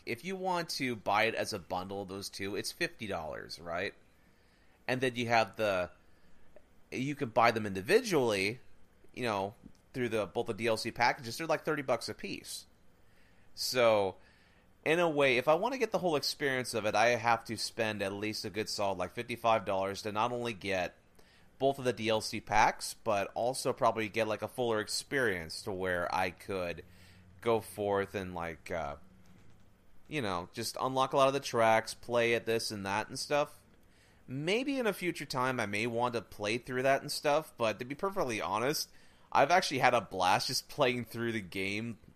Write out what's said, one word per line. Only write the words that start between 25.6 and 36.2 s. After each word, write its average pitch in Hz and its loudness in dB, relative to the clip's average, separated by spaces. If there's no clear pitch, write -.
to 110 -6
where 90 0
I 92 0
could 87 -6
go 113 2
forth 101 -2
and, 95 -6
like, 85 -8
uh, 78 -4
you 151 -4
know, 92 -2
just - -6
unlock 131 2
a 151 4
lot 135 8
of 135 4
the 139 0
tracks, 113 4
play 117 2
it, 113 0
this 113 0
and 101 -6
that 101 0
and 127 -10
stuff. - -2
Maybe 214 -2
in 240 0
a 202 2
future 170 -4
time 131 0
I 113 0
may 104 0
want 117 0
to 113 -2